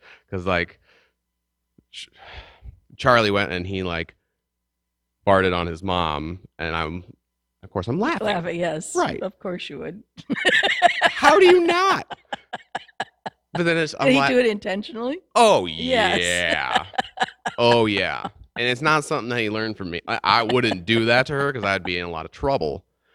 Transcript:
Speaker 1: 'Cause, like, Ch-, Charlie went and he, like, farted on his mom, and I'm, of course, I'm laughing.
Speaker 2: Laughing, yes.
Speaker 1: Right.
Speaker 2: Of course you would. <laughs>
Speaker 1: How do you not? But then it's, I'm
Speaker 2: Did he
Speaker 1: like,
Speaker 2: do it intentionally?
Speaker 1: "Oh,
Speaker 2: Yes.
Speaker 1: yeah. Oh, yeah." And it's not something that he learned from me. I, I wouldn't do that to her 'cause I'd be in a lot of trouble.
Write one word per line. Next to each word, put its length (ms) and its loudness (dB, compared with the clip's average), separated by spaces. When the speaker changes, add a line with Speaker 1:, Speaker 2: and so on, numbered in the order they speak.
Speaker 1:
'Cause, 160 -6
like, 340 -2
Ch-, 180 -16
Charlie 340 4
went 200 0
and 160 -4
he, 160 -4
like, 320 -6
farted 280 4
on 120 -2
his 160 -8
mom, 560 -4
and 180 -6
I'm, 280 -6
of 60 -20
course, 180 -6
I'm 120 -2
laughing. 280 -4
Speaker 2:
Laughing, 320 -4
yes. 360 -6
Speaker 1:
Right. 260 -2
Speaker 2:
Of 180 -8
course 300 -10
you 100 -12
would. 240 -12
<laughs> 480 2
Speaker 1:
How 360 6
do 60 10
you 200 8
not? 520 0
But 100 2
then 140 4
it's, 220 0
I'm 80 2
Speaker 2:
Did 60 2
he 60 4
Speaker 1:
like, 100 4
Speaker 2:
do 100 4
it 80 4
intentionally? 720 -6
Speaker 1:
"Oh, 300 6
Speaker 2:
Yes. 560 0
Speaker 1:
yeah. 640 0
Oh, 280 2
yeah." 420 -2
And 100 -2
it's 140 -4
not 220 2
something 260 -6
that 100 -4
he 100 -2
learned 280 -4
from 140 -10
me. 160 -8
I, 160 -4
I 200 4
wouldn't 420 0
do 200 2
that 220 4
to 60 -6
her 200 -2
'cause 100 -8
I'd 200 0
be 160 -4
in 60 -6
a 60 -8
lot 140 -8
of 60 -18
trouble. 540 -2